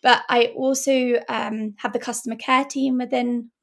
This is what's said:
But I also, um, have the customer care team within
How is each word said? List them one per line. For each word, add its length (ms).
But 280
I 260
also, 720
um, 520
have 120
the 80
customer 380
care 260
team 340
within 540